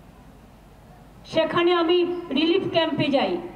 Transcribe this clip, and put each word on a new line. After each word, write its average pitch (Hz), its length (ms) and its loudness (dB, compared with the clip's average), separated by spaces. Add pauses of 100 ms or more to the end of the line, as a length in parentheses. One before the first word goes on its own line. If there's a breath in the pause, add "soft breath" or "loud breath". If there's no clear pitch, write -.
(1200)
সেখানে 330 500 0
আমি 349 300 2 (260)
relief 330 420 0
ক্যাম্পে 320 320 0
যাই, 226 340 0 (180)